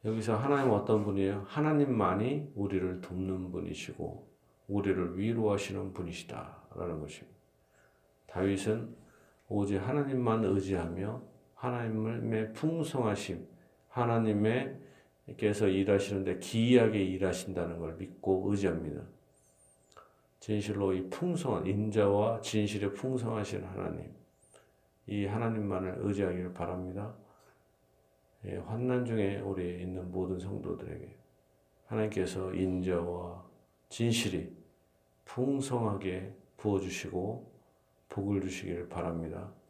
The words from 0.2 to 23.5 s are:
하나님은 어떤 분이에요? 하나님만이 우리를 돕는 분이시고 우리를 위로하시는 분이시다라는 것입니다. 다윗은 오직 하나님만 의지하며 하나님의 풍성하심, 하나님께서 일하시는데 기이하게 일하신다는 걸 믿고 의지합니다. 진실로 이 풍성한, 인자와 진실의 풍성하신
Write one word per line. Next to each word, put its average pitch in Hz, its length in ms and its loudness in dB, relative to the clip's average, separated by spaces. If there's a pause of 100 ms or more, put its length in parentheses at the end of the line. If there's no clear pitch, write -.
하나님은 135 380 4
어떤 104 300 4
분이에요? 98 420 2
하나님만이 135 1080 2
우리를 92 460 0
돕는 92 500 -4
분이시고 85 800 -8 (400)
우리를 92 500 0
위로하시는 101 760 0
분이시다라는 - 1040 -8
것입니다. - 360 -12 (880)
다윗은 104 680 0 (540)
오직 101 300 2
하나님만 123 680 2
의지하며 95 800 0 (320)
하나님의 113 1000 -2
풍성하심, 127 960 -2 (420)
하나님께서 110 1800 2
일하시는데 98 720 4
기이하게 113 640 6
일하신다는 90 760 -2
걸 82 180 -6
믿고 95 540 0
의지합니다. 82 520 0 (1400)
진실로 101 520 0
이 92 160 -2
풍성한, 120 580 -2
인자와 104 760 4
진실의 101 500 0
풍성하신 113 720 -2